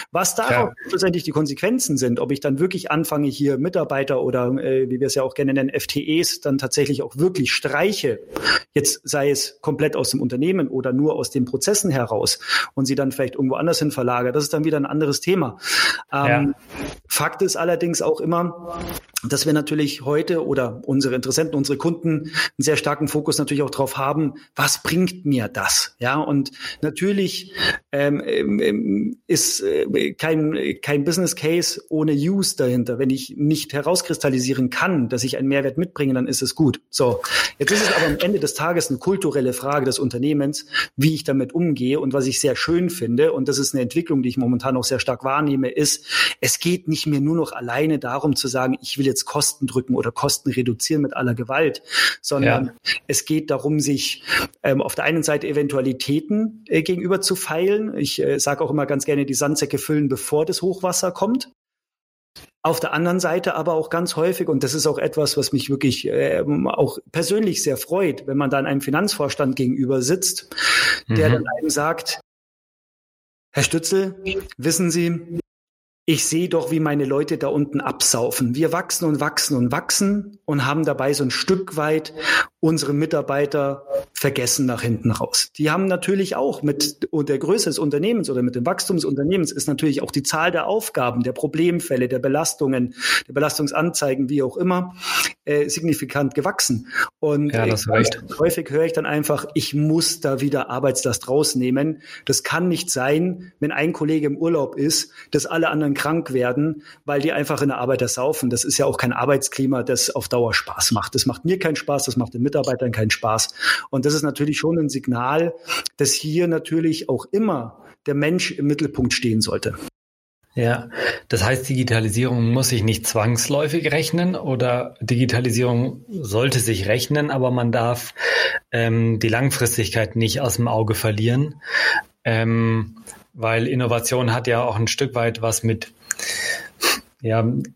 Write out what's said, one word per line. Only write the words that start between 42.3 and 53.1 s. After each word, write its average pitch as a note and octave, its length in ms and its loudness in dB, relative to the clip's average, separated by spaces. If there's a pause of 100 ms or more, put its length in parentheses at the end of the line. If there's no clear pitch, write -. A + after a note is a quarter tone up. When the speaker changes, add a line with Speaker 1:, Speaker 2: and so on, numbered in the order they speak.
Speaker 1:
sehr C3+ 160 2
schön E3+ 360 0
finde, A#2+ 420 2
und C3+ 160 -2
das C3+ 100 0
ist C#3 160 -2
eine C3+ 80 0
Entwicklung, C#3 400 0
die B2 60 0
ich A#2+ 80 -2
momentan B2+ 400 0
auch B2 80 0
sehr C3 160 0
stark B2 240 -2
wahrnehme, C3+ 460 2
ist, - 360 0 (340)
es - 200 -2
geht F3+ 260 0
nicht D#3 200 -2
mehr D3 140 2
nur D3+ 160 2
noch D#3 160 -2
alleine C3+ 460 0
darum C#3 380 0
zu - 100 -2
sagen, C3 340 0
ich - 180 -8
will C3+ 80 2
jetzt C3 180 0
Kosten - 420 -2
drücken B2+ 280 0
oder A#2+ 180 0
Kosten - 380 -2
reduzieren B2 500 0
mit C#3 160 -2
aller B2 180 0
Gewalt, C3 480 -2 (380)
sondern C3 460 2
Speaker 2:
Ja. - 260 -6 (140)
Speaker 1:
es - 180 -2